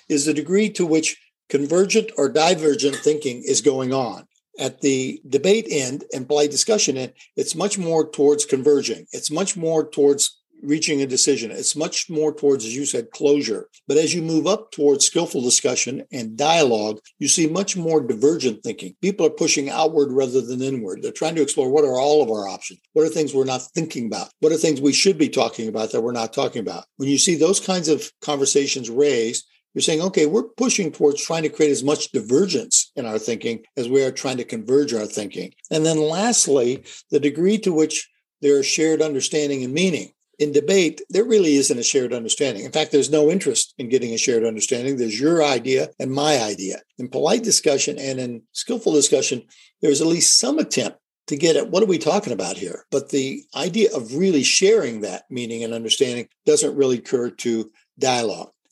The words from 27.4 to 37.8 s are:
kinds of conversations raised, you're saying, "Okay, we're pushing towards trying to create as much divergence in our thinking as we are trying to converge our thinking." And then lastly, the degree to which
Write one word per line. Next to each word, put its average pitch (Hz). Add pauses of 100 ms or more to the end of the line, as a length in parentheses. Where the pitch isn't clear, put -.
kinds 180
of 147
conversations 139
raised, 120 (280)
you're 139
saying, 160
"Okay, 185
we're 190
pushing 214
towards 143
trying 165
to 151
create 147
as 123
much 143
divergence 131
in 127
our 110
thinking 113 (120)
as 120
we 131
are 120
trying 131
to 120
converge 123
our 107
thinking." 95 (160)
And 160
then 160
lastly, 151 (260)
the 151
degree 160
to 196
which 156 (340)